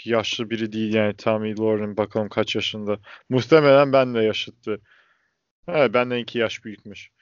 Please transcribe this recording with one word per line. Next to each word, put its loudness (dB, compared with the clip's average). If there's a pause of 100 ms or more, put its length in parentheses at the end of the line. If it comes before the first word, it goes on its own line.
yaşlı -2
biri -4
değil -2
yani 2
Tommy -2
Lauren, -2
bakalım -2
kaç -2
yaşında. -6 (300)
Muhtemelen 6
benle 2
yaşıttı. -4 (880)
Evet, 2
benden 0
iki -8
yaş -4
büyükmüş. -18 (120)